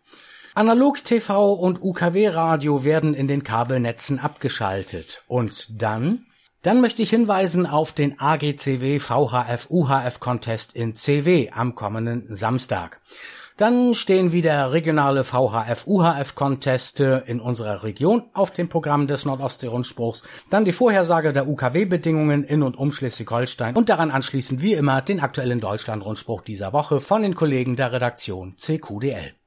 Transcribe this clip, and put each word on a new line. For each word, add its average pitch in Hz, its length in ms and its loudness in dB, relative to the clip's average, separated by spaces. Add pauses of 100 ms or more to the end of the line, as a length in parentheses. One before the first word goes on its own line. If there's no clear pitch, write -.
(540)
Analog 240 480 4
T 233 180 2
V 202 340 2
und 180 280 0
U 185 120 -2
K 175 180 0
W 208 160 4
Radio 156 560 2
werden 151 300 2
in 135 120 -2
den 139 160 0
Kabelnetzen 120 760 -2
abgeschaltet. 98 1080 -6
Und 113 540 -4
dann? 117 440 -2 (340)
Dann 226 220 4
möchte 233 180 2
ich 220 100 0
hinweisen 190 560 2
auf 151 260 0
den 143 280 -2
A 151 160 2
G 147 180 -2
C 135 280 -4
W 139 180 0
V 127 320 0
H 123 160 0
F 120 220 -6
U 165 180 2
H 135 160 2
F - 160 -6
Contest 117 540 -6
in 113 200 -4
C 143 300 0
W 170 260 2
am 120 240 -2
kommenden 113 600 -6
Samstag. 107 640 -4 (560)
Dann 240 400 4
stehen 185 340 2
wieder 151 420 2
regionale 147 520 2
V 127 260 0
H 113 180 -2
F, 117 200 -4
U 190 160 4
H 160 160 2
F - 160 -8
Conteste 135 920 0
in 117 140 -4
unserer 110 420 -6
Region 139 400 0 (100)
auf 196 200 0
dem 175 160 -4
Programm 147 400 0
des 143 160 -4
Nordostsee-Rundspruchs. 123 960 -6 (260)
Dann 208 160 4
die 190 60 2
Vorhersage 170 640 4
der 139 160 0
U-K-W-Bedingungen 151 960 2
in 151 180 2
und 127 140 0
um 143 160 -2
Schleswig-Holstein 120 840 -4
und 220 140 4
daran 160 240 2
anschließend 131 500 -2
wie 208 120 4
immer 139 280 2
den 196 160 -2
aktuellen 127 400 -2
Deutschland-Rundspruch 107 840 -6
dieser 98 300 -8
Woche 147 280 0
von 208 220 2
den 196 120 0
Kollegen 131 400 0
der 123 160 -2
Redaktion 110 680 -6
C 160 200 -4
Q 104 220 -10
D 135 100 -2
L. 80 220 -10 (140)